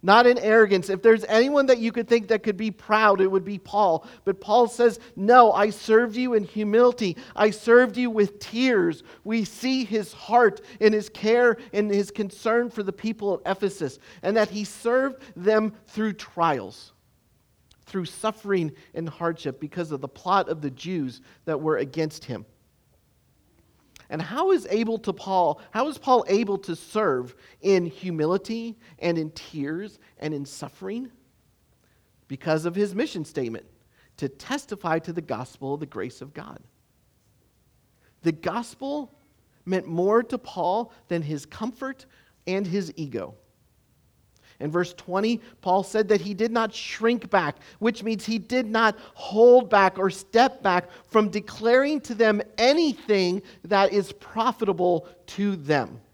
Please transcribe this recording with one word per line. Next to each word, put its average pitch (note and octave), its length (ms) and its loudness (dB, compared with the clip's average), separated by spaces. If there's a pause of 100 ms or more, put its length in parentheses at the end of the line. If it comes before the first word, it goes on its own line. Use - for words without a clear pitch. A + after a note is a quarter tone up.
not A3 240 8
in B3 120 6
arrogance. G#3+ 500 4
If F#3+ 140 -4
there's A3 220 6
anyone C4+ 420 2
that B3+ 120 6
you A3+ 120 -2
could A3+ 160 -4
think A#3 220 2
that A3 160 0
could G#3 120 -2
be A3 140 -6
proud, G#3+ 500 2
it F#3+ 60 4
would F#3+ 180 0
be G3+ 140 -8
Paul. F#3 480 0 (180)
But F#3+ 160 -4
Paul A3+ 280 2
says, A#3 320 2 (160)
"No, A3+ 340 8
I G#3 200 2
served A3 440 2
you B3 200 -4
in G#3 100 2
humility. G#3+ 720 0 (180)
I G#3+ 160 2
served A#3 460 4
you B3 140 -2
with G#3 280 0
tears." A3 640 0 (220)
We A3 200 -2
see C4 400 -4
his G#3 280 -6
heart A3 480 2 (180)
in G#3+ 140 4
his G#3+ 160 -2
care A#3 480 2 (160)
and G#3 180 -2
his G3+ 220 -2
concern A3+ 580 -2
for G#3+ 140 -8
the F#3+ 80 -4
people G#3+ 420 -4
of - 120 -6
Ephesus, F#3+ 520 -4 (240)
and G3+ 140 -2
that G#3 140 2
he G#3 120 -8
served B3+ 580 -2 (140)
them G#3+ 380 0 (160)
through G#3+ 240 -4
trials, C#3 800 -4 (920)
through F#3+ 180 -6
suffering G3 680 -4 (220)
and E3 140 -8
hardship D#3+ 500 -6
because D#3+ 320 -10
of C#3 120 -8
the C#3+ 60 -10
plot F#3+ 400 -2
of D#3+ 120 -6
the D3 100 -6
Jews C#3 500 -8 (260)
that D3+ 140 -4
were D#3 180 -2
against D3+ 480 -6
him. A2+ 200 -10 (1600)
And D#3 140 -8
how D4 300 -2
is D4 180 -2
able A3+ 280 -2
to G#3+ 140 -6
Paul, F3+ 480 -2 (120)
how B3+ 160 -2
is C4+ 100 -12
Paul B3+ 300 2
able G3+ 300 0
to F3 180 -8
serve C3+ 580 -2 (260)
in F3+ 260 2
humility F#3+ 920 -4 (240)
and E3+ 180 0
in D#3 120 -6
tears D#3+ 680 -10 (200)
and D#3 140 -6
in C#3+ 140 -8
suffering? G#3+ 640 -12 (1160)
Because D#3 380 -4
of F3 100 -6
his G3+ 180 -2
mission G#3 300 -6
statement, A#2 420 -8 (520)
to C#3+ 100 -6
testify G3 720 -6
to E3 120 -12
the E3+ 100 -8
gospel C3+ 520 -8
of D3+ 60 -10
the D3+ 60 -10
grace - 360 -10
of C3+ 120 -20
God. - 260 -18 (1600)
The E3 80 0
gospel A#3+ 840 -8 (520)
meant F#3 240 -4
more F#3+ 340 2
to A#3+ 160 -6
Paul F#3+ 540 -4 (160)
than E3+ 140 -4
his D3 220 -8
comfort C4 600 -12 (400)
and F#3+ 180 -4
his F3 300 -6
ego. A#2 400 -10 (1200)
In D3+ 120 -8
verse F3 240 -4
twenty, G#3+ 480 -4 (180)
Paul F#3+ 220 0
said F3+ 260 -2
that G3+ 140 2
he G3+ 100 -8
did G#3+ 180 -2
not A3+ 220 -2
shrink A3+ 560 -4
back, E3+ 300 0 (200)
which A3+ 240 -4
means A3 220 -6
he A3+ 140 -4
did B3 260 -2
not A3 320 0 (160)
hold A#3 560 6
back F#3+ 300 4
or F#3+ 100 0
step A#3+ 540 0
back F3+ 260 0 (200)
from G#3+ 200 2
declaring A#3 720 0
to - 140 -12
them G#3+ 260 2 (160)
anything G#3+ 840 2 (220)
that G3 280 2
is G3+ 200 -2
profitable F#3 960 -2 (180)
to G3+ 300 -4
them. C#3 440 -4 (140)